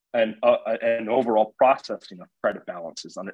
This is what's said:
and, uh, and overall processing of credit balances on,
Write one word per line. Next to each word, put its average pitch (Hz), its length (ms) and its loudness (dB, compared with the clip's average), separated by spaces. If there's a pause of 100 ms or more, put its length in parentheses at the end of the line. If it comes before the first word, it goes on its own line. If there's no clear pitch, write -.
(140)
and, 110 300 0
uh, 120 140 4 (240)
and 117 280 -2
overall 113 480 2
processing - 640 0
of 87 80 -20 (140)
credit 98 240 -4
balances 85 500 -14
on, 95 180 -12